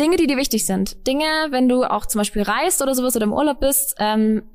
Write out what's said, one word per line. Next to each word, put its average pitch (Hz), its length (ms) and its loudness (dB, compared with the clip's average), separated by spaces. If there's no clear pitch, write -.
Dinge, 330 160 4
die 330 100 4
dir 269 120 0
wichtig 254 260 -2
sind. 196 420 -4
Dinge, 277 180 0
wenn 254 180 2
du 247 160 4
auch - 220 -4
zum 214 140 -2
Beispiel 208 220 -2
reist 262 380 0
oder 269 140 0
sowas 254 220 0
oder 220 80 0
im 208 80 0
Urlaub 285 280 0
bist, - 380 0
ähm, 214 440 0